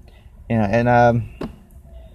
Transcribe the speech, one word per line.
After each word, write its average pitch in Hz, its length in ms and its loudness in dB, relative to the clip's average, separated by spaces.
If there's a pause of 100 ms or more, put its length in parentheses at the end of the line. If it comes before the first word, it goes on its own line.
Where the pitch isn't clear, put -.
(480)
You 117 100 -4
know, 110 60 0
and, 117 240 -2
um, 120 420 2 (840)